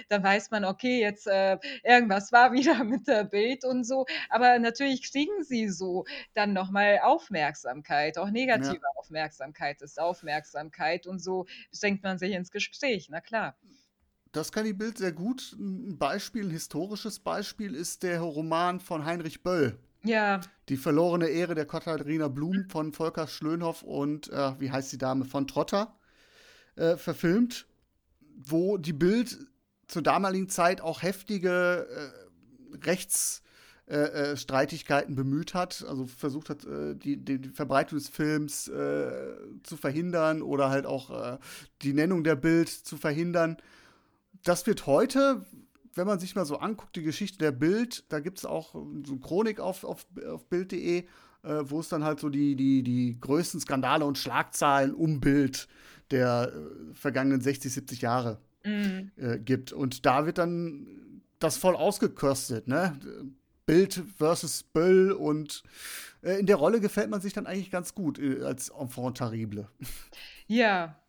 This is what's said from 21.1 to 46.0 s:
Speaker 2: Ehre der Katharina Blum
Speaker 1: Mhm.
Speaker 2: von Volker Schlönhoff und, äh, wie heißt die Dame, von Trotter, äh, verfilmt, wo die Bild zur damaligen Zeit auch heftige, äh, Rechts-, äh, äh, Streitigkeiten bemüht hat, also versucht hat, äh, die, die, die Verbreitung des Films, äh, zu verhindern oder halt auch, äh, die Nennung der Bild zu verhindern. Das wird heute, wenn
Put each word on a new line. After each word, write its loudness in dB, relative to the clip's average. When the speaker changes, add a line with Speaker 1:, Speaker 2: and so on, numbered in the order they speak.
Speaker 2:
Ehre 0
der -2
Katharina -2
Blum -2
Speaker 1:
Mhm. -4
Speaker 2:
von -4
Volker -4
Schlönhoff -4
und, -4
äh, -2
wie -4
heißt -4
die -10
Dame, 0
von -2
Trotter, -2
äh, 2
verfilmt, 0
wo 0
die -4
Bild 2
zur -6
damaligen 2
Zeit 2
auch -6
heftige, 0
äh, -16
Rechts-, -2
äh, -2
äh, -4
Streitigkeiten 0
bemüht -2
hat, -4
also -6
versucht -6
hat, -10
äh, -8
die, -6
die, -4
die -12
Verbreitung 0
des -10
Films, -2
äh, -4
zu -14
verhindern 0
oder 0
halt 0
auch, -6
äh, -8
die -2
Nennung 2
der 4
Bild 4
zu -12
verhindern. 0
Das 2
wird 0
heute, 4
wenn -2